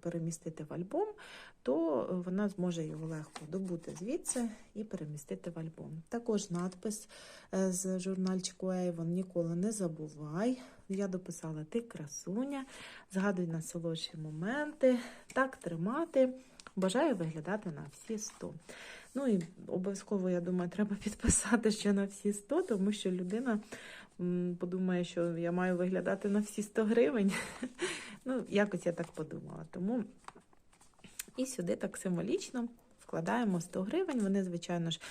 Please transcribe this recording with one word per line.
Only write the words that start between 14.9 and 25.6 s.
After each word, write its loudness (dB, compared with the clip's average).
так 2
тримати, 2
бажаю 4
виглядати -2
на -8
всі -8
сто». -8
Ну 2
і 6
обов'язково, 0
я 4
думаю, 0
треба 2
підписати, 4
що 4
на 4
всі -2
сто, 0
тому 2
що 0
людина, 0
м, 0
подумає, 2
що 0
я 0
маю 4